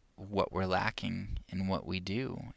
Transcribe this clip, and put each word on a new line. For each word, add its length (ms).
what 360
we're 140
lacking 840
in 200
what 180
we 140
do, 580